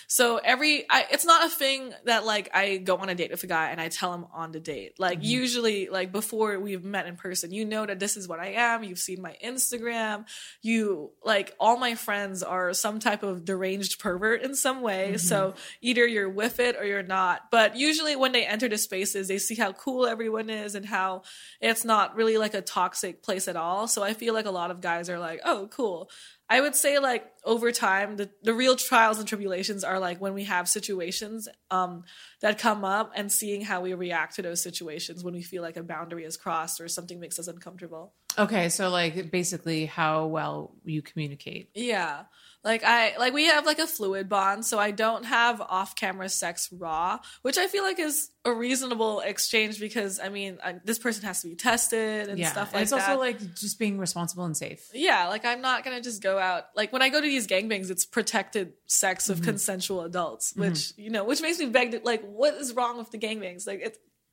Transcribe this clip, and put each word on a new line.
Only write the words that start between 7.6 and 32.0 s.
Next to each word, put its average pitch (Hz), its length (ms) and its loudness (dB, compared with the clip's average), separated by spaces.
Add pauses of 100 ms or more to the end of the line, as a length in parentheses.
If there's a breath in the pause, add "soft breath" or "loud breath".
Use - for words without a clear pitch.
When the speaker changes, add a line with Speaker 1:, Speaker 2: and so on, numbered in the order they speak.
Speaker 1:
know 214 200 -2
that 196 140 -4
this 202 160 -2
is 185 140 -10
what 165 100 -6
I 190 140 -8
am. 226 320 2
You've 185 140 -10
seen 185 220 -6
my 170 220 -12
Instagram. 233 800 -2 (380 loud breath)
You, 208 500 0 (120)
like, 202 360 2
all 226 180 6
my 240 180 0
friends 202 480 -4
are 185 300 0
some 214 260 -2
type 208 240 2
of 185 200 -2
deranged 190 560 -2
pervert 208 420 0
in 269 140 -4
some 262 260 0
way. 196 280 0
Speaker 2:
Mm-hmm. 190 80 -2
Speaker 1:
So 190 380 2 (260 loud breath)
either 240 260 4
you're 208 220 0
with 220 320 0
it 240 160 2
or 208 80 -4
you're 202 180 0
not. 185 480 0
But 220 240 6
usually 302 400 2
when 262 160 4
they 233 140 4
enter 220 240 0
the 208 80 -2
spaces, 196 500 -2
they 190 100 0
see 208 180 -2
how 208 180 2
cool 254 320 0
everyone 220 440 0
is 208 260 -6
and 202 100 -8
how 190 380 -2 (360 loud breath)
it's 226 240 2
not 214 320 4
really, 220 220 4
like, 214 160 2
a 196 80 -2
toxic 180 600 -2
place 190 280 -2
at 170 60 -2
all. 180 320 0
So 214 160 0
I 208 100 0
feel 226 200 -2
like 220 120 0
a 202 60 -2
lot 175 180 -2
of 180 100 -8
guys 175 300 -2
are 180 100 -4
like, 165 240 -8
"Oh, 214 280 0
cool." 196 380 -4 (420 loud breath)
I 247 100 8
would 285 140 2
say, 285 240 4
like, 254 260 2 (180)
over 233 280 2
time, 202 460 2
the, 202 120 -6 (120)
the 226 140 4
real 254 200 6
trials 226 440 6
and 214 80 -8
tribulations 196 560 -4
are, 185 160 -2
like, 180 200 -2
when 196 140 -4
we 196 120 -6
have 180 220 0
situations, 208 800 -4 (220)
um, 180 340 0 (380 loud breath)